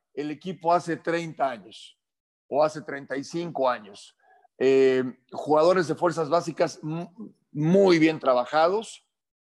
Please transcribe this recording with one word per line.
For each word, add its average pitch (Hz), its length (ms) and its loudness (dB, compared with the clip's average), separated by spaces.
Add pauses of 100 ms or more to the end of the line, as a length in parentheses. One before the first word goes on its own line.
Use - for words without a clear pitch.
(140)
el 147 160 -8
equipo 165 420 -4
hace 165 240 0
treinta 160 540 -4
años - 480 -18 (500)
o 135 140 0
hace 156 200 -2
treinta 139 340 -10
y 139 80 -8
cinco 165 440 -4
años. 107 480 -8 (420)
Eh, 131 440 4 (300)
jugadores 156 560 2
de 156 80 -4
fuerzas 160 340 -2
básicas 165 520 -2
mu-, 165 280 -8 (420)
muy 175 460 4
bien 156 220 2
trabajados, 156 840 0 (440)